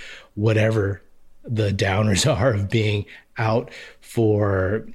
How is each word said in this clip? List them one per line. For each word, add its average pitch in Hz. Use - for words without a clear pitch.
whatever 107
the 107
downers 98
<laughs> -
are 117
of 101
being 107
out 113
for, 104